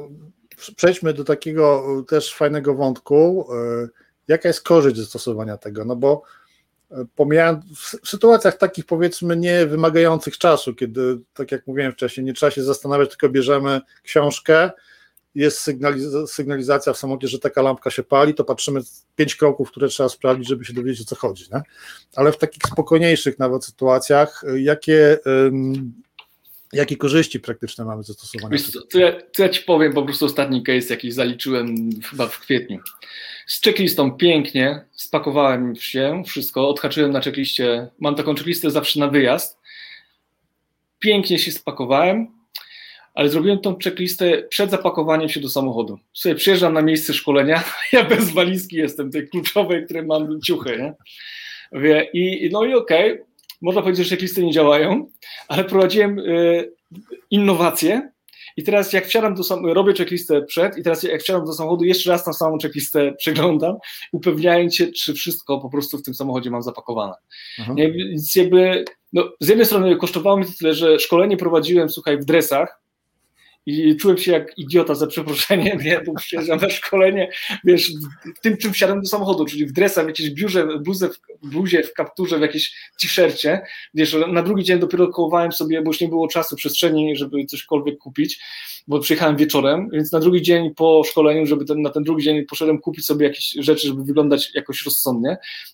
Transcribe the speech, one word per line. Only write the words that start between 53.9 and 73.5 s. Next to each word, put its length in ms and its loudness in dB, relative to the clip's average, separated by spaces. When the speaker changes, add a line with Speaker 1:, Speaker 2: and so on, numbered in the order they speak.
Speaker 2:
że 40 -4
checklisty 360 -2
nie 60 0
działają, 580 4
ale 160 -2
prowadziłem, 560 2
y, 520 2
innowacje 800 2
i 60 -10
teraz 300 0
jak 140 0
wsiadam 280 0
do 80 -6
sam-, 220 -4
robię 280 4
checklistę 480 0
przed 360 -2
i 60 -10
teraz 200 0
jak 180 -2
wsiadam 240 -2
do 80 -6
samochodu, 300 -2
jeszcze 260 2
raz 140 2
tą 100 -4
samą 260 0
checklistę 580 -2
przeglądam, 580 0
upewniając 640 2
się, 120 2
czy 260 -6
wszystko 460 -6
po 100 -12
prostu 280 -6
w 60 -12
tym 100 -10
samochodzie 380 -6
mam 120 -6
zapakowane. 500 -8
Speaker 1:
Mhm. 180 -6
Speaker 2:
Nie, 140 2
więc 440 -6
jakby, 500 4
no, 160 0
z 80 -2
jednej 180 6
strony 300 4
kosztowało 420 0
mnie 80 0
to 140 -12
tyle, 140 2
że 260 4
szkolenie 380 2
prowadziłem, 520 2
słuchaj, 280 -2
w 80 -8
dresach 640 0